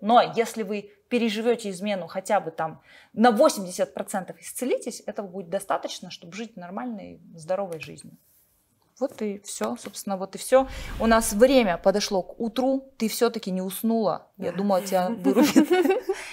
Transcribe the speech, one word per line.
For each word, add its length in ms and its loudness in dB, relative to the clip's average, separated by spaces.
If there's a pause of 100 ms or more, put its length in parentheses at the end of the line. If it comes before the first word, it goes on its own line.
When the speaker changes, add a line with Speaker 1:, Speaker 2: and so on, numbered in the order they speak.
Speaker 1:
Но 180 6 (160)
если 260 -2
вы 280 -8 (180)
переживете 640 0
измену 360 -6
хотя 340 -2
бы 100 -6
там 300 -6 (340)
на 160 6
восемьдесят 640 2
процентов 460 -8
исцелитесь, 680 -6
этого 200 -10
будет 220 -14
достаточно, 640 -6
чтобы 260 -18
жить 200 -12
нормальной, 640 -12 (140)
здоровой 460 -6
жизнью. 320 -18 (880)
Вот 220 -6
и 220 -6
все, 320 -6
собственно, 400 -8
вот 200 -10
и 20 -14
все. 280 4 (340)
У 60 0
нас 260 4
время 460 6
подошло 440 2
к 180 -14
утру. 560 -2
Ты 120 -2
все-таки 420 -2
не 120 -2
уснула. 680 -2 (100)
Я 140 -4
думала, 300 0
тебя 260 0
Speaker 2:
<laughs> 160 -6
Speaker 1:
вырубит. 440 6 (640)